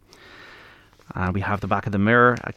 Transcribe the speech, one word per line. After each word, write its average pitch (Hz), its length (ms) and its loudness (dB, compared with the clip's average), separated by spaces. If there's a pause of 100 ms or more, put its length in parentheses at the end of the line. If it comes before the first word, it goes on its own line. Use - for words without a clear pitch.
(1160)
And 92 180 -2
we 98 100 -4
have 101 180 -4
the 95 80 -6
back 98 180 -2
of 107 60 -4
the 101 60 0
Mirror, 120 440 4
a - 140 -10